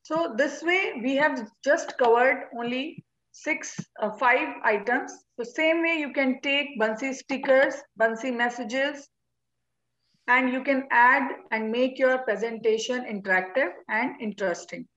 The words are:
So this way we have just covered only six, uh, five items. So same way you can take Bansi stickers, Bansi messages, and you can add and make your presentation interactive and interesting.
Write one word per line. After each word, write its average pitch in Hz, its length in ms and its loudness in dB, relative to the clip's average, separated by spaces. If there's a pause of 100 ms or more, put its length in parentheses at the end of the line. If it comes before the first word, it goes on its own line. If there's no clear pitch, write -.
So 320 340 -2
this 294 280 -2
way 381 300 0 (100)
we 269 140 0
have 269 300 0 (160)
just 320 340 0
covered 247 500 4 (100)
only 254 460 -6 (280)
six, - 480 -6 (220)
uh, 214 100 -2
five 262 360 2 (160)
items. 233 480 0 (260)
So 240 60 -6
same 320 400 0
way 330 160 0
you 277 140 -6
can 262 280 0
take 285 380 -2
Bansi 220 340 -2
stickers, 269 640 2 (240)
Bansi 226 360 0
messages, 254 720 -4 (1200)
and 254 240 4
you 254 120 -4
can 262 280 0
add 254 380 6 (220)
and 220 200 -4
make 262 280 0
your 262 200 4
presentation 226 840 -2
interactive 196 640 0 (200)
and 240 300 -2
interesting. 180 760 -6